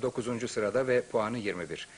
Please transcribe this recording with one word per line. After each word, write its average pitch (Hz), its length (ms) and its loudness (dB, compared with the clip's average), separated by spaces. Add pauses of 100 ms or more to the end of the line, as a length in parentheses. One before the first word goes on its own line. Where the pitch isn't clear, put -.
dokuzuncu 120 460 -2
sırada 113 380 2
ve 123 160 4
puanı 113 360 0
yirmi 87 320 -4
bir. - 280 -8